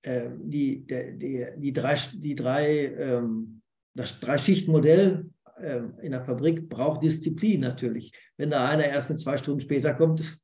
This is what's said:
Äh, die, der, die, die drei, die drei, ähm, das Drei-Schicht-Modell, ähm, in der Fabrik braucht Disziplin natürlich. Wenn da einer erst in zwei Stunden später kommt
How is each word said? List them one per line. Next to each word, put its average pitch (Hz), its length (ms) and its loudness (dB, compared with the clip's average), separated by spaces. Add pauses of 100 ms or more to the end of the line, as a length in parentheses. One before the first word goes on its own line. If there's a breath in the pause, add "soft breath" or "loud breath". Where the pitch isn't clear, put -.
Äh, 123 360 -4
die, 139 480 -4
der, 127 260 -8
die, 127 340 -6 (100)
die 139 160 -4
drei, 135 240 0 (180)
die 147 200 -6
drei, 139 640 0
ähm, 117 640 -2 (320)
das - 260 -8
Drei-Schicht-Modell, 160 1080 6 (300)
ähm, 131 420 -6
in 147 100 -8
der 127 120 -6
Fabrik 151 440 -2
braucht 135 340 -2
Disziplin 160 580 2
natürlich. 123 520 -4 (240 loud breath)
Wenn 147 140 -2
da 135 180 2
einer 151 160 2
erst 143 260 -2
in 151 80 -4
zwei 139 180 -2
Stunden 139 240 -2
später 143 340 0
kommt 160 500 2